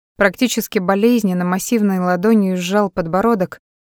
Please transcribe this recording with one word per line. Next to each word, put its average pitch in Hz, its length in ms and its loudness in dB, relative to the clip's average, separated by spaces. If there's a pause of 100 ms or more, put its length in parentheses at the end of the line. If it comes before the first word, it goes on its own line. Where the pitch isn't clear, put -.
(160)
Практически 208 640 -2
болезненно 196 640 0
массивной 190 560 0
ладонью 185 560 0
сжал 190 340 0
подбородок 185 680 -2 (340)